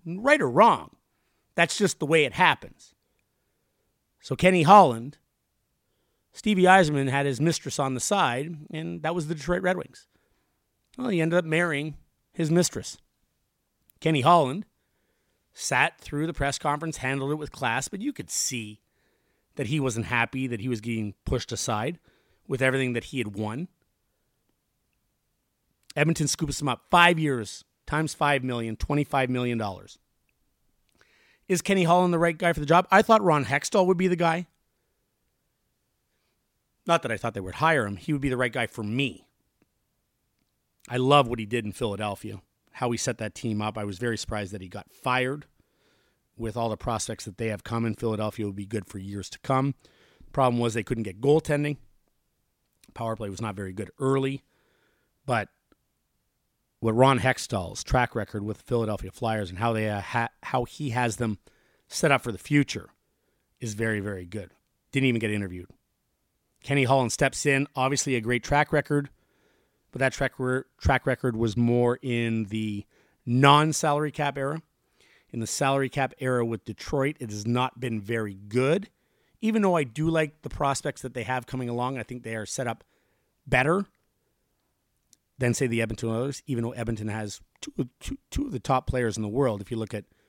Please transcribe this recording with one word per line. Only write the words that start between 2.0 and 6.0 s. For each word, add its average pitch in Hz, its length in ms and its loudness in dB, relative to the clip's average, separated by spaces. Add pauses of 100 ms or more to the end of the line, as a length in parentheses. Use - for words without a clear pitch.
way 156 180 4
it 123 100 -2
happens. - 600 0 (1300)
So - 160 -6
Kenny 185 260 6
Holland, 147 560 8 (1120)